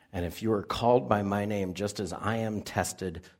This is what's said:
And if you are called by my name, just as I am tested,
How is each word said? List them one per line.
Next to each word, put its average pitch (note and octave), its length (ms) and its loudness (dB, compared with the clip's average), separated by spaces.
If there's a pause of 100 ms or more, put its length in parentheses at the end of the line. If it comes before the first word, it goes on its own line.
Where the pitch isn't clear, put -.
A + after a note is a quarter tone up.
(140)
And F2 120 -2
if E2+ 180 -6
you A2 80 2
are G#2 100 4
called A#2+ 480 4
by G#2 140 4
my G2+ 220 0
name, G2 280 -2
just G2+ 260 -4
as F2+ 140 -4
I G#2+ 220 -2
am G#2+ 260 -2
tested, F2+ 640 -4 (160)